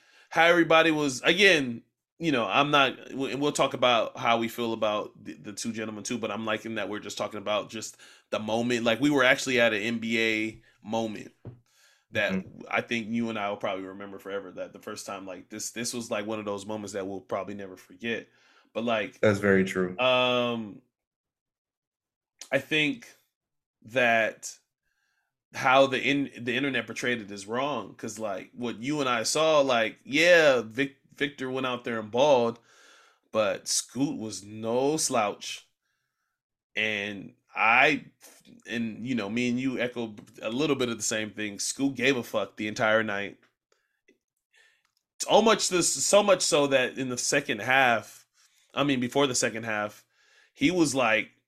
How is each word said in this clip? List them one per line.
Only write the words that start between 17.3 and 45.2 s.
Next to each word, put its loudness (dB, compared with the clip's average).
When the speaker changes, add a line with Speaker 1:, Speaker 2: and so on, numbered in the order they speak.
Speaker 1:
never -14
forget. -8
But, -4
like, -2
Speaker 2:
That's 4
very 4
true. -4
Speaker 1:
um, 0
I 2
think -2
that 0
how 6
the 0
in-, -2
the -2
internet -2
portrayed -4
it -14
is -12
wrong, -6
'cause, -12
like, -8
what -8
you -2
and 0
I 0
saw, 2
like, 2
yeah, 6
Vic-, -4
Victor -4
went -4
out -4
there -4
and -8
balled, 4
but 0
Scoot -4
was -10
no -2
slouch. -2
And -4
I 4
and, -8
you -4
know, -4
me -2
and 0
you -2
echo -6
a -4
little 0
bit 0
of -4
the -10
same -2
thing. -8
Scoot -2
gave 2
a -4
fuck -4
the -4
entire 2
night. -6